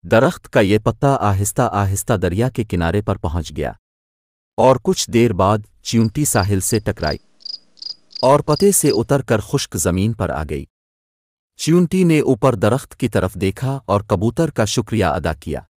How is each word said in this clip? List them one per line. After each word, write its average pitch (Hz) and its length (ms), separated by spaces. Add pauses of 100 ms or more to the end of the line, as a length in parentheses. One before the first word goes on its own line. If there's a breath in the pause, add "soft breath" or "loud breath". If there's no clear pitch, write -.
दरख्त 117 400
का - 160
ये 104 180
पत्ता 139 340
आहिस्ता 101 520
आहिस्ता 98 520
दरिया 90 320
के 120 140
किनारे 90 380
पर 101 160
पहुंच 80 340
गया 71 260 (800)
और 127 200
कुछ - 320
देर 117 240
बाद 101 340 (160)
चींटी 113 420
साहिल 98 360
से - 180
टकराई - 400 (1040)
और 143 180
पत्ते 196 300
से 151 200
उतरकर 117 500
खुश्क - 360
जमीन 92 360
पर 90 180
आ 69 120
गई। 73 240 (920)
चींटी 180 460
ने 160 180
ऊपर 127 340
दरख्त 107 380
की 123 160
तरफ 95 280
देखा 127 500
और 104 240
कबूतर 117 380
का 113 160
शुक्रिया 107 440
अदा 78 240
किया। 73 340 (120)